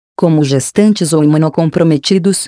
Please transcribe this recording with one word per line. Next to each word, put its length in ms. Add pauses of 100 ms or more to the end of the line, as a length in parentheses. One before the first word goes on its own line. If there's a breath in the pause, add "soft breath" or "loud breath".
(160)
como 260
gestantes 680
ou 100
imunocomprometidos, 1200